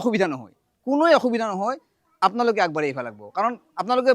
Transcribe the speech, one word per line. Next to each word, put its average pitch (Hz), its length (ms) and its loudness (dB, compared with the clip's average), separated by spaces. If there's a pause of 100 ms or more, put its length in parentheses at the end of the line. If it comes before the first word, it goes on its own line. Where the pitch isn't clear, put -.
অসুবিধা 214 320 2
নহয়, 120 220 -14 (320)
কোনোৱে 294 340 4
অসুবিধা 226 320 -2
নহয়, 202 240 -4 (500)
আপোনালোকে 220 400 0
আগবাঢ়ি 151 220 -2
আহিব 135 180 -6
লাগিব। 107 160 -14 (140)
কাৰণ 196 160 -2 (280)
আপোনালোকে 247 340 2